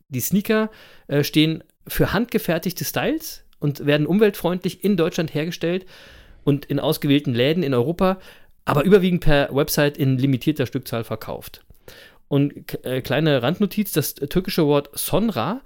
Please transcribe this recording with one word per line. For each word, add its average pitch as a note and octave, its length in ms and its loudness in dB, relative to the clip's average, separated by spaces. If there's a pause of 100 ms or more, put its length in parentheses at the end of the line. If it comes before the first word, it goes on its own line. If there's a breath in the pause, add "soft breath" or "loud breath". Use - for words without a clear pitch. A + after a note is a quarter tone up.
Die B2+ 100 -6
Sneaker, G#3+ 500 0 (380 loud breath)
äh, C#3+ 160 0
stehen D#3+ 400 0 (240)
für - 240 0
handgefertigte F3+ 720 -2
Styles - 640 -4 (140)
und D3 260 -4
werden D3 200 2
umweltfreundlich F#3 760 0
in G3 140 2
Deutschland E3 360 -2
hergestellt E3+ 520 -4 (580 loud breath)
und C#3+ 220 0
in C#3 160 -4
ausgewählten C#3+ 520 0
Läden D3 300 2
in C#3 100 -2
Europa, E3+ 460 0 (460 loud breath)
aber - 180 2
überwiegend F#3 380 4
per C#3+ 340 4
Website D3 420 0
in C3+ 200 2
limitierter C3+ 480 0
Stückzahl A#2+ 400 -6
verkauft. - 580 -10 (640 loud breath)
Und C#3+ 400 -2
k-, - 160 -8
äh, B2+ 180 -4
kleine C#3 400 2
Randnotiz: F#3 520 -2
Das - 220 -2
türkische F3 500 -2
Wort C#3+ 260 2
Sonra F#3 760 -2